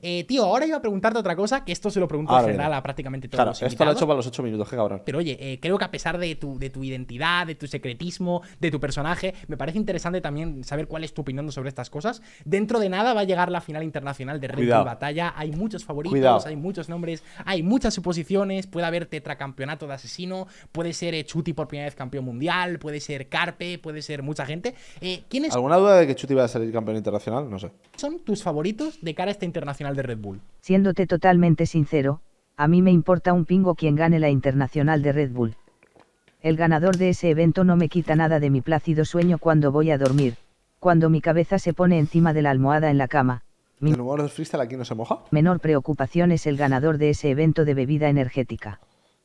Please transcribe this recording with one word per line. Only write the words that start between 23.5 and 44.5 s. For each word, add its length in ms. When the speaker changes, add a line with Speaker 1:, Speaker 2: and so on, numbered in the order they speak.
Speaker 1:
puede 240
ser 200
mucha 240
gente. 300
Eh, 280
¿quiénes 260
Speaker 2:
¿Alguna 220
duda 200
de 120
que 80
Chuti 180
va 100
a 40
salir 240
campeón 240
internacional? 520
No 120
sé. 100
Speaker 1:
son 220
tus 240
favoritos 580
de 140
cara 160
a 20
esta 120
internacional 500
de 80
Red 160
Bull? 220
Speaker 3:
Siéndote 460
totalmente 580
sincero, 560
a 100
mí 160
me 80
importa 420
un 120
pingo 320
quien 180
gane 240
la 120
internacional 680
de 120
Red 180
Bull. 260
El 140
ganador 400
de 140
ese 200
evento 320
no 140
me 120
quita 280
nada 240
de 100
mi 120
plácido 420
sueño 340
cuando 320
voy 220
a 40
dormir, 380
cuando 280
mi 120
cabeza 400
se 120
pone 280
encima 340
de 80
la 80
almohada 400
en 80
la 80
cama. 380
Mi 140
Speaker 2:
¿El 80
humor 200
del 100
freestyle 320